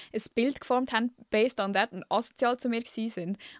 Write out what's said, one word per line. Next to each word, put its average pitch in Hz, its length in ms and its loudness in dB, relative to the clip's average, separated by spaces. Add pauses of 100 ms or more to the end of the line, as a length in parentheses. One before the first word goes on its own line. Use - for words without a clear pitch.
(140)
ein 220 80 -2 (140)
Bild 247 260 2
geformt 254 320 0
haben, 233 220 0 (160)
based 220 280 2
on 196 140 0
that, 202 200 2
und 190 180 -8
asozial 240 460 2
zu 247 120 -2
mir 233 120 -2
gewesen 226 280 -6
sind. 185 280 -6 (220)